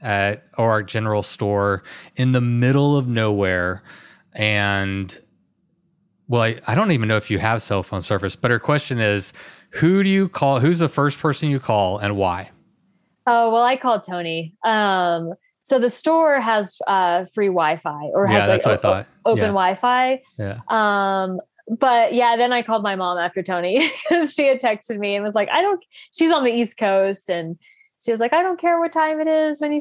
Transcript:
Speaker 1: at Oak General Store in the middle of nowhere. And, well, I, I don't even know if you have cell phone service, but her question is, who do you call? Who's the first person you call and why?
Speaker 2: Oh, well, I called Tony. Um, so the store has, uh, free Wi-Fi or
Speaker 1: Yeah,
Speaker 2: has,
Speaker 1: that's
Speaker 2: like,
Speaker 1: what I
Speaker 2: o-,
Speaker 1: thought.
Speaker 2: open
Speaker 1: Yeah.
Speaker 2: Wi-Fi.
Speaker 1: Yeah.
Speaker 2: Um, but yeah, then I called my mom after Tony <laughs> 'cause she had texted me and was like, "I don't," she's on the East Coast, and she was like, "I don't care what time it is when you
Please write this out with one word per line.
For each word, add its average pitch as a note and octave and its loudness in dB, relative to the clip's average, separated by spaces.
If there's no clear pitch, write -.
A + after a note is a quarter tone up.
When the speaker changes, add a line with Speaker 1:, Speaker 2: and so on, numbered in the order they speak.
Speaker 1:
at G#2 -2
Oak A2 2
General G#2+ -2
Store G2+ -2
in B2+ 2
the B2+ 4
middle B2+ 2
of C3 0
nowhere. G2+ 0
And, G2 -2
well, A#2 2
I, A2+ -2
I A2+ 0
don't G#3 2
even A#2 2
know A2 2
if - -4
you G2 0
have A2 0
cell G2 -2
phone F#2 -6
service, F#2+ -2
but A#2+ 0
her A#2 2
question D3 -2
is, G#2 0
who F#3+ 2
do F#3+ 2
you F#3+ 2
call? C#3 0
Who's E3 2
the D#3+ 2
first C#3+ 0
person D3+ -2
you C#3 0
call G2+ 0
and G2+ -2
why? F#2 -2
Speaker 2:
Oh, A#3 2
well, A#3 2
I C4 2
called B3 -2
Tony. E3 -8
Um, F#3 0
so C4 0
the A#3+ 2
store D#4 2
has, G#3+ -2
uh, F#3 2
free G#3 0
Wi-Fi D#3 -2
or G3+ 2
Speaker 1:
Yeah, G#2 4
Speaker 2:
has, G2+ 2
Speaker 1:
that's - 2
Speaker 2:
like, G#2+ 0
Speaker 1:
what - -10
I G#2 2
Speaker 2:
o-, G2 2
Speaker 1:
thought. - -14
Speaker 2:
open A3+ 2
Speaker 1:
Yeah. A3 2
Speaker 2:
Wi-Fi. B3 0
Speaker 1:
Yeah. G2+ -6
Speaker 2:
Um, G3 0
but A#3+ 4
yeah, A#3+ 2
then B3 2
I A#3+ 0
called A3+ -2
my G3 -2
mom F3+ -2
after F3 -4
Tony F#3+ -2
<laughs> - -10
'cause E4 0
she C#4+ 0
had C4 2
texted G#3+ -4
me G3+ -4
and G3+ -4
was G#3 -6
like, G#3 0
"I E4 2
don't," G4 0
she's E4 2
on C#4+ 2
the A#3+ 2
East A#3 -2
Coast, G3 0
and E3+ -6
she A#3 -4
was A3+ 0
like, B3 0
"I E4+ 4
don't F#4 -2
care E4+ 2
what E4 -2
time D#4 0
it D#4 0
is D#4 0
when D4 -2
you D4 -2